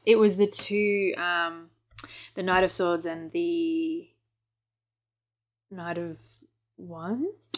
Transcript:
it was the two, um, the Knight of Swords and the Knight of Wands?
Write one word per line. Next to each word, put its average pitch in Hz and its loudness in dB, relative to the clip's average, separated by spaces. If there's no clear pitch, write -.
it 226 8
was 208 6
the 202 6
two, 202 0
um, 170 -2
the 190 -4
Knight 185 4
of 180 2
Swords 175 0
and 165 -8
the 165 -2
Knight 175 -8
of 170 -6
Wands? 185 -6